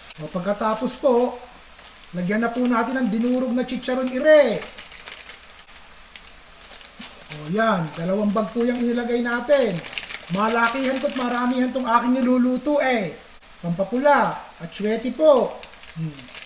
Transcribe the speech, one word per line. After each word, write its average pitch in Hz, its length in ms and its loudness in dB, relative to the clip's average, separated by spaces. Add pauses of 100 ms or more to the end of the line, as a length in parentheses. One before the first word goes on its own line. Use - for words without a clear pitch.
(200)
O 151 80 -8
pagkatapos 214 720 -2
po, 247 400 4 (720)
lagyan 180 320 0
na 233 80 0
po 247 160 -4
natin 247 320 0
ng 247 80 0
dinurog 240 480 0
na 247 80 2
chicharon 254 480 -4
ire. 262 480 6 (2750)
O 151 240 -8
yan, 208 400 2
dalawang 190 400 0
bag 220 160 -2
po 240 160 0
yung 247 160 0
inilagay 240 400 0
natin. 240 560 2 (560)
Malakihan 240 640 2
ko't 285 160 -2
maramihan 247 560 0
tong 247 160 -2
aking 240 320 4
niluluto, 254 640 2
eh. 220 320 0 (480)
Pampapula 214 720 2 (240)
at 165 160 -12
syete 226 400 -2
po. 285 400 6 (400)
Hmm. 156 240 -8 (260)